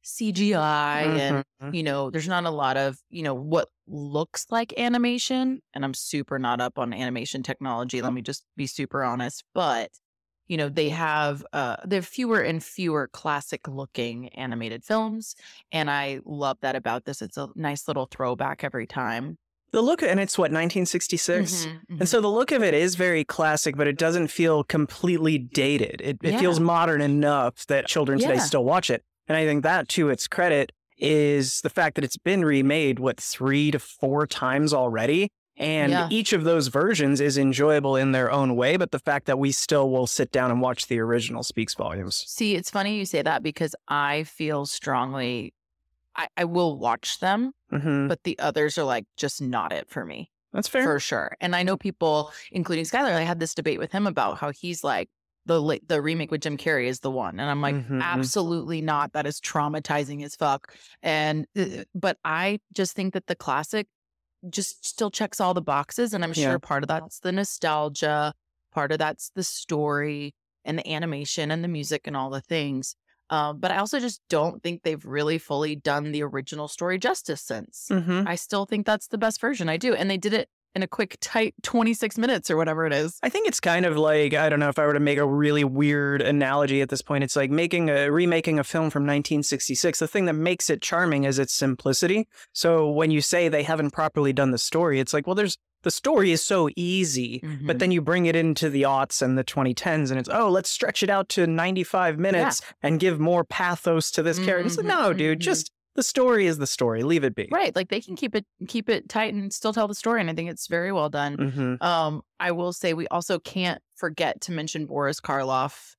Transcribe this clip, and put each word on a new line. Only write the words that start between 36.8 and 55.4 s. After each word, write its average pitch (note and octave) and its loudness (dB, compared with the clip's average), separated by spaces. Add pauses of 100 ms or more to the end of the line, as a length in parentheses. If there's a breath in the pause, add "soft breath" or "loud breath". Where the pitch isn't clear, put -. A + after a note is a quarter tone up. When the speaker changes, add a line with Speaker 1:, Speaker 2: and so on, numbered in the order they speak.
Speaker 2:
is C#3+ 2
enjoyable C#3 4
in C3+ 2
their B2+ 2
own C3 2
way, C#3 4
but F3 0
the C#3 -4
fact C#3+ -2
that C3+ 2
we C#3 2
still C#3 2
will B2+ 2
sit - -2
down B2+ 2
and A#2+ 2
watch B2+ -2
the A#2 -2
original A#2 0
speaks - -4
volumes. F#2+ -6
Speaker 1:
See, G#3 -2
it's F3 -4
funny G#3 -2
you G3+ -4
say D#3+ 0
that C#3+ 0
because D3+ -4 (120)
I C#3+ -2
feel D3+ -4
strongly, B2+ -4 (640)
I, E3 -4 (100)
I F3 0
will E3+ 0
watch - -2
them, G#3 0 (180)
Speaker 2:
Mm-hmm. C#3+ 0
Speaker 1:
but E3 -4
the F3 -4
others D3+ 0
are, D#3 0
like, A#2+ -2 (140)
just - -4
not A#2 -2
it - -8
for B2+ -8
me. D#2+ -14 (240)
Speaker 2:
That's G3+ -2
fair. C4 2
Speaker 1:
For D3 2
sure. - -4
And F3+ -2
I F3+ 2
know F#3+ 2
people, D3+ 0 (180 loud breath)
including E3 -2
Skylar, B3 2
I E3 2
had E3+ -2
this E3 -4
debate - -2
with - -6
him G3+ 0
about A#2+ 0
how C#3+ -6
he's F3 -8
like, A2+ -2 (340)